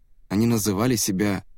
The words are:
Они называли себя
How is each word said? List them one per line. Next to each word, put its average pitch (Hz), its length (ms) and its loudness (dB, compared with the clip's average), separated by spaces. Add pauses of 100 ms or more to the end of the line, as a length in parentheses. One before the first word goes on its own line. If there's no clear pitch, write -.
(300)
Они 104 160 2
называли 113 500 0
себя 101 480 -2 (140)